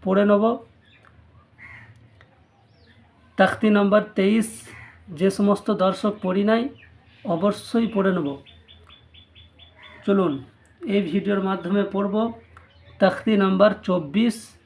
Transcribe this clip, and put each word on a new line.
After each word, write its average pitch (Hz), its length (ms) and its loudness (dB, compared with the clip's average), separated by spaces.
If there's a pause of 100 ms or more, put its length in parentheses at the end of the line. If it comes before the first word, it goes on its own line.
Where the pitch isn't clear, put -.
পড়ে 196 260 2
নেব। 208 140 4 (3000)
তাকতি 196 400 2
নাম্বার 202 240 4 (160)
তেইশ, 208 300 2 (720)
যে 190 180 4
সমস্ত 202 300 0 (160)
দর্শক 190 300 0 (100)
পড়ি 190 260 0
নাই, 233 140 2 (640)
অবশ্যই 202 680 -2
পড়ে 190 200 2
নেব। 160 120 -4 (1800)
চলুন 190 280 2 (480)
এই 202 200 -2 (100)
ভিডিওর 196 360 -2
মাধ্যমে 190 360 -2 (100)
পড়ব 196 220 -4 (840)
তাকতি 196 340 2 (100)
নাম্বার 190 280 4 (160)
চব্বিশ 180 480 0 (300)